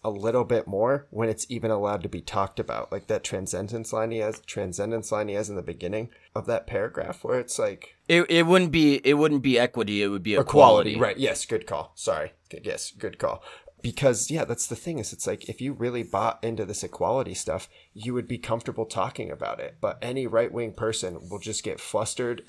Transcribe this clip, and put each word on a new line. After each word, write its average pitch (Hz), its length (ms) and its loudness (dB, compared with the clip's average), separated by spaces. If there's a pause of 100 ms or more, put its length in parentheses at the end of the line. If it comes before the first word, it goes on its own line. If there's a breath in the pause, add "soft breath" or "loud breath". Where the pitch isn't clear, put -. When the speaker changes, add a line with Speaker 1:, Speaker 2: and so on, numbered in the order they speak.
Speaker 1:
a 110 80 -2
little 113 320 0
bit 113 240 0
more 120 440 0
when 110 180 0
it's 107 200 -4
even 113 220 -2
allowed 101 320 0
to 95 60 -4
be 90 120 -8
talked - 380 -4
about. 58 320 -6
Like - 160 -8
that 104 160 0
transcendence 101 720 -6
line 113 180 0
he 113 80 -4
has, 110 220 -2
transcendence 101 720 -4
line 107 160 -2
he 101 60 -6
has 104 140 -2
in 104 60 -8
the 92 80 -6
beginning 90 480 -6 (240 soft breath)
of 113 120 -4
that 117 200 -2
paragraph - 560 -4
where 127 160 0
it's 123 180 -6
like 101 380 -4 (140)
Speaker 2:
It, 170 200 6
it 165 180 6
wouldn't 180 260 6
be, 147 320 6
it 143 100 8
wouldn't 147 280 4
be 123 180 4
equity, 104 420 0
it 101 60 2
would 98 160 -4
be 107 100 2
Speaker 1:
Equality, 98 600 10
Speaker 2:
equality. - 60 -2
Speaker 1:
right. 104 180 2
Yes, 113 280 -2
good 110 220 -4
call. 78 260 -8
Sorry. 78 380 -4 (180)
Good, - 160 -14
yes, - 240 -6
good - 300 -10
call. - 220 -4 (380 loud breath)
Because, 123 480 2
yeah, 151 160 -2
that's - 220 -6
the - 80 -6
thing 160 240 -8
is 107 140 -8
it's - 160 -10
like, 87 200 -6
if 110 120 -10
you 135 120 -4
really 120 300 -4
bought 107 400 -2
into 113 220 -4
this 101 180 -8
equality 92 500 -2
stuff, - 360 -6 (260 soft breath)
you 110 180 -8
would 123 140 -4
be 123 100 -6
comfortable 113 500 -4
talking 95 440 -4
about - 300 -8
it. - 200 -10
But - 220 -2
any 123 240 -4
right-wing 113 460 0
person 95 580 -4
will 101 80 -10
just 107 240 -8
get - 160 -6
flustered 120 680 -4